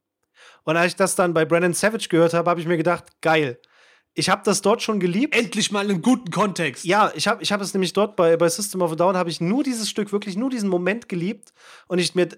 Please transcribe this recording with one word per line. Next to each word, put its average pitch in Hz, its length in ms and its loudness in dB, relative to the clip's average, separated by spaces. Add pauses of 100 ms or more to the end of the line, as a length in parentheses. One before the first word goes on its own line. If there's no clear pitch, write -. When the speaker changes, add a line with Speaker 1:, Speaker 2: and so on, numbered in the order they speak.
(640)
Speaker 1:
Und 156 120 0
als 170 160 2
ich - 40 -14
das 190 200 0
dann 175 180 2
bei 160 100 2
Brandon 170 300 2
Savage 220 340 -2
gehört 165 260 4
habe, 170 160 0
habe 170 100 0
ich 156 60 -8
mir 175 100 0
gedacht, 160 280 -2 (160)
„Geil.“ 156 380 2 (560)
Ich 160 160 -2
hab 196 140 0
das 196 180 0
dort 220 180 2
schon 214 200 -4
geliebt. 190 360 0
Speaker 2:
Endlich 208 360 -2
mal 202 120 -2
einen 196 180 -2
guten 247 280 2
Kontext. 175 540 -2
Speaker 1:
Ja, 185 320 2
ich 151 100 -4
hab, 208 160 -2
ich - 100 -4
hab 202 80 0
es 196 140 -6
nämlich 185 180 0
dort 208 220 0
bei, 165 220 4
bei 170 120 4
System 196 320 -4
of 170 120 0
a - 20 -6
Down, 175 220 2
hab 180 100 0
ich 165 140 -6
nur 214 240 0
dieses 226 260 -4
Stück, 208 220 -4
wirklich 202 240 -6
nur 254 140 -2
diesen 226 180 -4
Moment 185 400 -2
geliebt. 185 440 -6 (360)
Und 175 100 -2
ich 170 160 -2
mir, 175 240 2